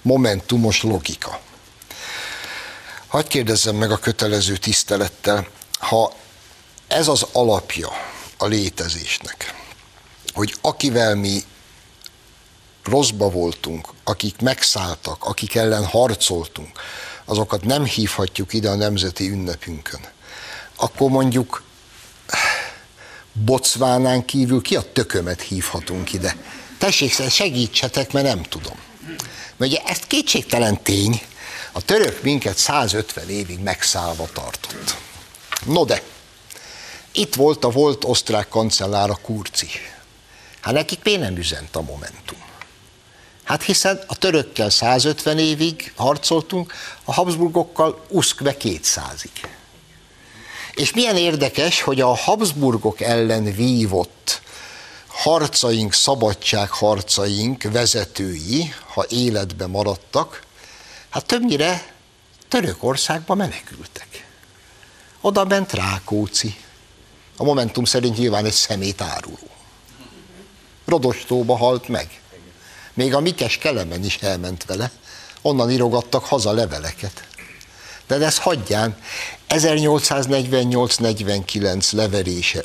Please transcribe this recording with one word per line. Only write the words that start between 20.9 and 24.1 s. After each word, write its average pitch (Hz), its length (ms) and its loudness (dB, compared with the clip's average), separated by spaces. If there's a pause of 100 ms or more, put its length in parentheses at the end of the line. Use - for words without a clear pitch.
mondjuk 131 540 2 (1700)
Bocvánán 127 920 4